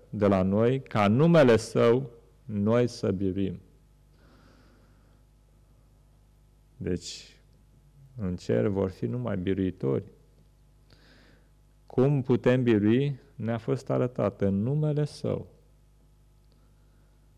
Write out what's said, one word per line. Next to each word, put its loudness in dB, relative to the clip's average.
de 0
la 4
noi, 0
ca 0
numele 6
Său, 0
noi 0
să -4
biruim. -4
Deci, -10
în -6
cer -2
vor -2
fi -12
numai -6
biruitori. -4
Cum 0
putem 0
birui? 2
Ne-a -6
fost -6
arătat -4
în 0
numele -4
Său. -8